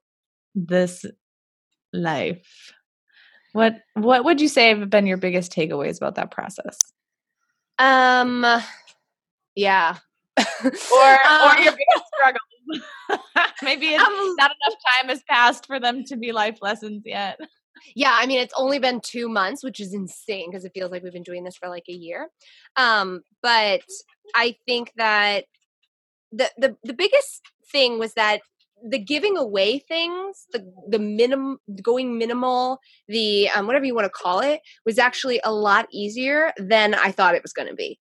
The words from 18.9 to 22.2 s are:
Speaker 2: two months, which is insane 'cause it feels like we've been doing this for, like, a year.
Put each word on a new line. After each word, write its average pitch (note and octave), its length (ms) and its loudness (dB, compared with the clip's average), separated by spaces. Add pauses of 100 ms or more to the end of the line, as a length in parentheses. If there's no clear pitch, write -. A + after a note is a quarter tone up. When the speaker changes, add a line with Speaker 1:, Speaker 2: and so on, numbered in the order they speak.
Speaker 2:
two A#3 280 -10
months, G#3+ 340 -4
which C4 160 -12
is G3 140 -12
insane F#3+ 580 -10
'cause F#3 140 -14
it F3+ 80 -16
feels F#3 180 -10
like F3+ 120 -12
we've F3+ 100 -16
been F3 100 -14
doing F3+ 200 -14
this F3+ 120 -14
for, F3+ 140 -14
like, F3 180 -14
a F3 60 -14
year. F3 360 -14 (460)